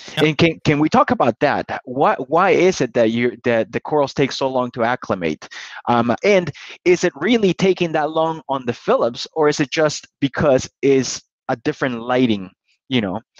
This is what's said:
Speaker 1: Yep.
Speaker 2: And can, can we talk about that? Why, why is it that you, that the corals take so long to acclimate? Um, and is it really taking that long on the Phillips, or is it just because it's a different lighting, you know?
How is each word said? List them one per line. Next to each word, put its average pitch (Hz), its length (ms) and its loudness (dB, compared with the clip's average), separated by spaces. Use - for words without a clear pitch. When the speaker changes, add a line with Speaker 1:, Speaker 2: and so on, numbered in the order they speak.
Speaker 1:
Yep. - 80 0
Speaker 2:
And 156 140 0
can, 170 260 2
can 147 140 2
we 151 100 2
talk 269 220 2
about 156 300 0
that? 110 440 -2
Why, 143 300 0
why 175 220 2
is 175 300 2
it 123 140 -2
that 113 160 4
you, 117 340 -2
that 113 280 0
the - 80 -4
corals 143 340 -2
take 135 180 0
so 135 160 -4
long 127 240 -2
to 120 120 -2
acclimate? 95 640 -4
Um, 120 340 2
and 185 280 2
is 180 200 2
it 175 120 2
really 202 360 2
taking 180 400 0
that 156 180 -2
long 160 380 -2
on 135 180 -6
the 117 60 -4
Phillips, 135 600 -2
or 151 160 2
is 147 120 0
it 143 100 0
just 156 360 -2
because 135 500 2
it's 135 400 2
a 135 80 -2
different 127 440 -6
lighting, 117 500 0
you 127 120 0
know? 98 200 -4